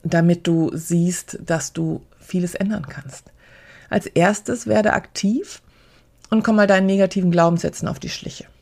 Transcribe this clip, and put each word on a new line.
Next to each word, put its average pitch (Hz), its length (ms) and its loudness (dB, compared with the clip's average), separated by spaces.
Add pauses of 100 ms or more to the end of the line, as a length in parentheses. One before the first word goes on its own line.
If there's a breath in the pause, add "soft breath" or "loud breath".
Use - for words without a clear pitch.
damit 170 440 2
du 165 280 2
siehst, 170 720 -2
dass 160 260 -4
du 160 300 -4 (180)
vieles 180 340 -4
ändern 196 320 -4
kannst. - 460 -18 (560 loud breath)
Als - 180 -2
erstes 208 600 0
werde 214 260 2
aktiv - 720 -4 (680 soft breath)
und 220 100 2
komm 220 140 2
mal 208 100 6
deinen 190 200 4
negativen 190 440 2
Glaubenssätzen 170 580 2
auf 131 100 -6
die - 100 -12
Schliche. - 380 -12 (160)